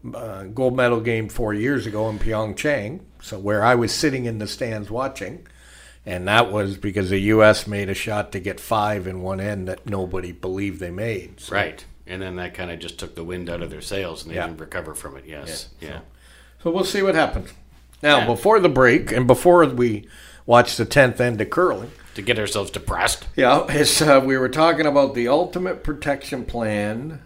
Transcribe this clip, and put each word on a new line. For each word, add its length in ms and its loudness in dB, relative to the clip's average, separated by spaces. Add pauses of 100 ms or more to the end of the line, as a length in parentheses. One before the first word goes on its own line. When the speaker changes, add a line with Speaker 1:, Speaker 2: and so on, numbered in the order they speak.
(140)
Speaker 1:
uh, 300 -12
gold 320 -2
medal 240 2
game 300 -2
four 240 -2
years 320 -2
ago 240 -4
in 80 -6
Pyeongchang, 800 -2 (220)
so 160 -12
where 260 0
I 100 6
was 180 2
sitting 340 -2
in 120 -6
the 80 -6
stands 440 -6
watching, 560 -8 (580)
and 240 -6
that 240 6
was 240 -2
because 340 -2
the 80 2
U 240 6
S 240 6
made 220 -4
a 60 -4
shot 380 -4
to 80 -6
get 200 -6
five 460 -2
in 160 -8
one 180 -6
end 280 -6
that 180 -10
nobody 440 -6
believed 480 -6
they 120 -10
made. 500 -8
So. 140 -12
Speaker 2:
Right. 300 -2 (220)
And 160 -10
then 140 -8
that 180 -8
kinda 220 -8
just 220 -14
took 160 -12
the 100 -12
wind 260 -10
out 120 -6
of 80 -10
their 100 -14
sails, 420 -8
and 80 -16
they 60 -8
Speaker 1:
Yeah. 100 -4
Speaker 2:
didn't 140 -12
recover 340 -10
from 220 -14
it. 100 -20
Yes. 440 -12 (100)
Speaker 1:
Yeah. 80 -14
Speaker 2:
Yeah. 100 -12
Speaker 1:
So, 680 -20
so 60 0
we'll 140 -2
see 180 -2
what 120 2
happens. 380 0 (480)
Now, 180 6
Speaker 2:
Yeah. 80 2
Speaker 1:
before 340 4
the 80 0
break, 420 4
and 160 2
before 400 8
we 400 -2 (400)
watch 300 6
the 80 0
tenth 360 4
end 200 0
of 100 -2
curling, 400 0 (240)
Speaker 2:
To 80 -10
get 160 0
ourselves 320 -4
depressed. 640 -2
Speaker 1:
Yeah, 340 4
it's, 320 2
uh, 240 8
we 140 2
were 100 0
talking 380 2
about 280 4
the 120 0
Ultimate 560 0
Protection 640 -4
Plan 800 -4